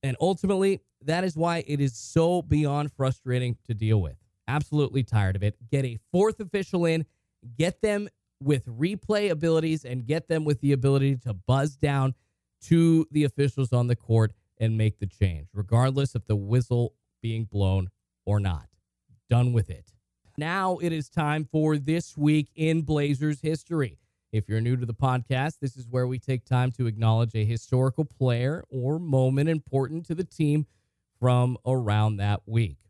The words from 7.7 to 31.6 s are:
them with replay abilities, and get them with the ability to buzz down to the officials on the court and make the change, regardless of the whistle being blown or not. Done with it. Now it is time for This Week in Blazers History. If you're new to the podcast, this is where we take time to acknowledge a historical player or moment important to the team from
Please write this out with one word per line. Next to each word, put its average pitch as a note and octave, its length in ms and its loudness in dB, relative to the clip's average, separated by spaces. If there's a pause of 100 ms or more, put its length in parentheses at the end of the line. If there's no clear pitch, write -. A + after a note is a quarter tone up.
them G#3 260 -2 (340)
with C#3 240 0
replay F#3+ 640 -2
abilities, D#3+ 540 0
and B2 220 -8
get D#3 220 -4
them D#3+ 160 -2
with D3 160 0
the C#3+ 120 2
ability C#3 460 2
to A#2+ 160 -8
buzz C3+ 420 -2
down C#3 380 0 (480)
to E3 500 4
the D3+ 120 2
officials C#3 480 -2
on B2 140 2
the A#2+ 100 0
court A2+ 360 2 (260)
and A2+ 180 0
make A2 220 0
the G#2 80 -6
change, F2 460 -2
regardless B2+ 640 0
of A2 100 -6
the G#2+ 100 0
whistle A#2+ 580 0 (260)
being A2+ 240 -4
blown F#2+ 460 0 (340)
or G#2 160 0
not. F2+ 260 -4 (640)
Done B2 220 4
with A2+ 180 0
it. - 220 -16 (460)
Now F3+ 400 0
it E3+ 140 -2
is D#3 160 -4
time D3+ 440 0
for D#3 240 2
This D#3 400 -4
Week D3+ 400 4
in D#3+ 260 0
Blazers D3 600 -2
History. D3+ 560 -4 (340)
If A2 160 -2
you're A2 140 0
new B2 160 0
to B2 80 -4
the A2+ 80 -6
podcast, C3 680 -2
this C3+ 160 -8
is B2+ 100 -16
where B2 200 -2
we B2+ 120 -4
take C3 280 -4
time B2+ 260 2
to B2 140 -2
acknowledge A2+ 480 0
a A2 100 0
historical B2+ 640 0
player B2+ 640 -2
or C3+ 280 -4
moment C#3 520 2
important D3+ 560 -4
to E3 80 -4
the F3 100 -6
team D3+ 420 0 (540)
from B2 460 2